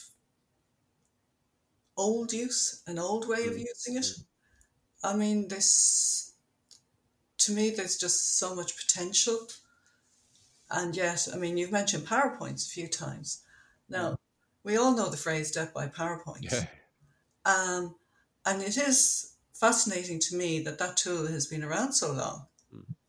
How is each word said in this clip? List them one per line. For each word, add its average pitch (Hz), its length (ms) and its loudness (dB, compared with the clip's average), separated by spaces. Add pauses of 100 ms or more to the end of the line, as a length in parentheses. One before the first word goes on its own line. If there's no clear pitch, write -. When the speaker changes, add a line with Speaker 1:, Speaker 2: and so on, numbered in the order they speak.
(2000)
Speaker 1:
old 226 380 2
use, - 540 -2
an 170 120 -6
old 214 300 -2
way 226 160 0
of 233 80 -2
Speaker 2:
Mm. 233 60 -6
Speaker 1:
using 247 380 -8
it. 262 80 0
Speaker 2:
Mm. - 200 -8 (800)
Speaker 1:
I 202 120 0
mean, 208 320 2
this, - 880 4 (1040)
to - 160 4
me, 214 160 4
there's 196 280 -2
just - 400 0
so 185 160 -2
much 175 220 -6
potential. 226 720 0 (1200)
And 170 260 -2
yet, 170 380 0
I - 40 -6
mean, 175 200 -2
you've 175 140 0
mentioned 202 340 0
PowerPoints 233 600 0
a - 20 -12
few 170 180 -8
times. - 540 -6 (460)
Now, 180 240 -2
Speaker 2:
Mm. - 60 -4 (460)
Speaker 1:
we 208 140 2
all 254 180 6
know 196 140 2
the 143 80 -4
phrase 156 340 -2
"death 160 220 -4
by 143 140 -4
PowerPoint." 165 560 -6
Speaker 2:
Yeah. 117 240 -2 (800)
Speaker 1:
Um, 180 500 2 (500)
and 196 160 2
it 208 160 -2
is - 560 2 (200)
fascinating 180 640 2
to 175 160 0
me 170 260 0
that 156 180 -6
that 180 180 -2
tool 170 300 0
has 160 200 -2
been 156 160 -6
around 196 300 -2
so 160 200 2
long. - 340 -6 (260)
Speaker 2:
Mm. - 220 -14 (140)